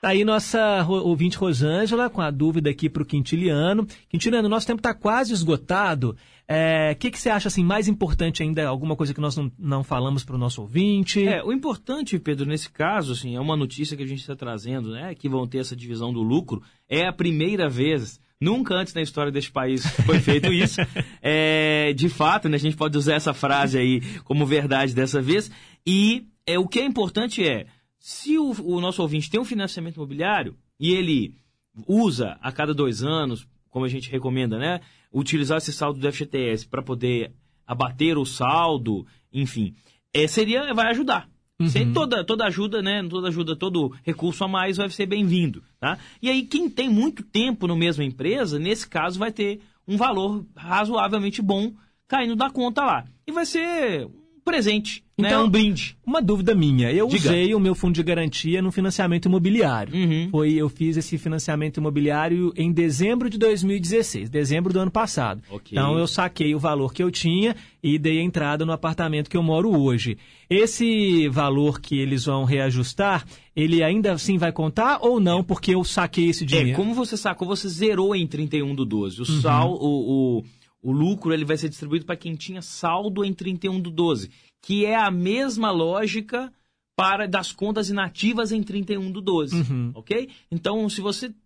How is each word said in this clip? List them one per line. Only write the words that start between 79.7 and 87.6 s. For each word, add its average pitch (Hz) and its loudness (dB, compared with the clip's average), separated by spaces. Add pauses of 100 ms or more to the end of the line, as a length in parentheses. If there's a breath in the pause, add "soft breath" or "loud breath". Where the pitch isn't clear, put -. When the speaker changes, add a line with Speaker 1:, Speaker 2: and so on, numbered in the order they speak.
Speaker 2:
o, 135 2
o, 110 -6 (380 soft breath)
o 127 -2
lucro, 165 2
ele 156 0
vai 156 0
ser 156 -4
distribuído 151 -6
pra 180 -6
quem 170 -10
tinha 185 -12
saldo 185 -4
em 196 -2
trinta 185 -4
e 190 0
um 190 -2
do 175 -6
doze, 156 0 (320 soft breath)
que 202 0
é 214 0
a 220 2
mesma 214 0
lógica 214 -2 (420)
para, 196 0
das 185 -2
contas 208 -2